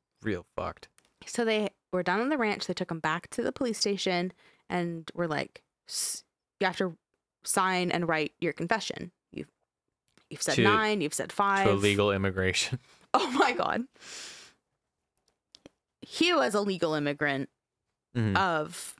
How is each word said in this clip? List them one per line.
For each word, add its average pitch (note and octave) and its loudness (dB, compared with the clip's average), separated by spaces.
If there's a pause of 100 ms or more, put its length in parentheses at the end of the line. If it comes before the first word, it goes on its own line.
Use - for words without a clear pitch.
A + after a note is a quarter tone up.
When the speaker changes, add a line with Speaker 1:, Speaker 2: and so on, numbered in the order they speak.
(220)
Speaker 1:
real F#2 -2 (120)
fucked. - -8 (360)
Speaker 2:
So A#3 -4
they G#3+ 0 (240)
were F3+ 0
down F3+ 2
on B3+ 0
the D4+ 0
ranch. G#3+ -2
They F3+ -2
took - -4
him E3 -6
back D#3+ -2
to A#3+ -6
the A#3+ 0
police A#3+ -2
station F#3 0 (360)
and E3+ -4
were E3+ -2
like, C#3+ -4 (240)
"S-, - -4 (360)
you F#3+ 2
have F#3 -2
to F3+ -2 (460)
sign F#3 2
and E3+ 0
write D#3 0
your E3 0
confession. F3+ -2 (200)
You've, - -10 (800)
you've D3+ -10
said - 0
Speaker 1:
To, F#3 4
Speaker 2:
nine, G#3+ 4
you've D3+ -2
said - -4
five." G3 2
Speaker 1:
to G2+ 4
illegal G2+ 4
immigration. F#2+ 0
<laughs> - -20 (240)
Speaker 2:
Oh F4+ 2
my C4 4
God. - -2 (2250)
He - 0
was C4 4
a G3+ 2
legal E3+ 0
immigrant C#3+ 0 (640)
Speaker 1:
Mm-hmm. G#2+ 2
Speaker 2:
of, E3+ 0